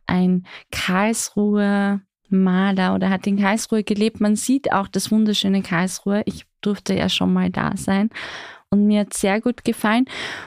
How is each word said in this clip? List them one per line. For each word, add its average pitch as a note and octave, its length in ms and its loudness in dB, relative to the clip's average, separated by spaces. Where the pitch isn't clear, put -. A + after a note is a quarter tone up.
ein F3+ 380 2
Karlsruher G3+ 1300 0
Maler F#3+ 680 2
oder F#3+ 160 0
hat F#3+ 160 -2
in G3 140 2
Karlsruhe G#3+ 440 0
gelebt. G#3+ 360 0
Man G#3+ 160 2
sieht C4 380 -2
auch G3 140 0
das - 220 -4
wunderschöne G#3 520 2
Karlsruhe. F#3 640 -2
Ich D#3+ 200 -8
durfte G3+ 340 -4
ja F#3 140 0
schon F#3 240 0
mal F#3 160 0
da - 260 -4
sein G3 340 0
und G3+ 160 4
mir G#3 140 4
hat's G3+ 220 -4
sehr G#3 200 2
gut - 220 -4
gefallen. A#3 420 2